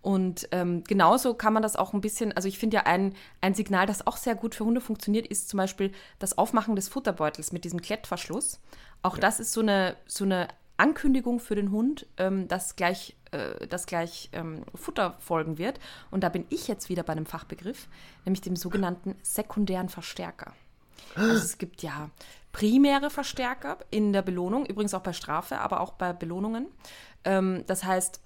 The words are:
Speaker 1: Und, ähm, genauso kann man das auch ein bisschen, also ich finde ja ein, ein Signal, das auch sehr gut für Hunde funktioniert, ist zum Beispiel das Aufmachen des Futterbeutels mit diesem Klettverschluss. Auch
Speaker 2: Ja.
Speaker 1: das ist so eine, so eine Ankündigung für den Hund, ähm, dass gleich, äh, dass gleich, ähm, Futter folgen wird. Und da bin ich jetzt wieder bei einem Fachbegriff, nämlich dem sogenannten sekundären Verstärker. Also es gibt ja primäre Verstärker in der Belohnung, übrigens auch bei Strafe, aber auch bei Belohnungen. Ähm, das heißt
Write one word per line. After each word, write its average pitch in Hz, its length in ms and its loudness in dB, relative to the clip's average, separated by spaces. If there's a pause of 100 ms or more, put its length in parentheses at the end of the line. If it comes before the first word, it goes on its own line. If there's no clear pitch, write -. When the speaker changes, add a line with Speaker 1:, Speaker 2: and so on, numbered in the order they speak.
Speaker 1:
Und, 185 520 0
ähm, 175 320 0
genauso 214 500 6
kann 220 180 2
man 220 100 4
das 214 120 0
auch - 180 0
ein 202 80 2
bisschen, 214 320 -2
also 185 140 0
ich 196 120 -4
finde 220 180 2
ja - 100 4
ein, 190 280 4 (260)
ein 185 140 4
Signal, 196 300 2
das 202 220 -2
auch - 100 0
sehr 226 200 0
gut 226 180 -4
für 214 100 -4
Hunde 233 160 4
funktioniert, 220 460 0
ist - 220 -4
zum 202 100 -2
Beispiel 190 320 0 (300)
das - 180 -2
Aufmachen 220 380 4
des 196 120 -2
Futterbeutels 160 600 -2
mit 175 140 -6
diesem 170 180 -4
Klettverschluss. - 760 -6 (420)
Auch 180 140 0
Speaker 2:
Ja. 151 60 2
Speaker 1:
das 220 180 4
ist 226 120 -4
so 226 80 0
eine, 196 360 4 (100)
so - 180 -4
eine 190 220 2 (300)
Ankündigung 254 640 4
für 214 160 -2
den 202 160 2
Hund, 247 340 0 (100)
ähm, 190 300 0
dass - 300 -4
gleich, 185 400 -2 (160)
äh, 104 340 -6
dass 175 200 -6
gleich, 170 460 -6
ähm, 160 300 -8 (140)
Futter 190 420 -2
folgen 160 400 -2
wird. 208 220 -4 (320)
Und 190 100 0
da 175 60 2
bin 175 200 -4
ich - 200 -4
jetzt 208 200 -6
wieder 175 140 -2
bei 160 100 -4
einem 156 140 -4
Fachbegriff, - 640 -10 (360)
nämlich 185 160 0
dem 180 140 -4
sogenannten 180 680 -2
sekundären 190 680 -2
Verstärker. - 640 -12 (640)
Also 220 160 4 (120)
es - 140 -6
gibt - 240 -10
ja 151 280 -8 (420)
primäre 277 580 6
Verstärker 262 680 -6 (120)
in 208 220 2
der 196 100 4
Belohnung, 190 420 -2
übrigens 202 300 -4
auch 185 80 -4
bei 185 100 -4
Strafe, 165 460 -4
aber - 220 -2
auch 185 140 -4
bei 180 180 -4
Belohnungen. 196 540 -6 (580)
Ähm, 190 420 2
das 190 160 -2
heißt 185 440 0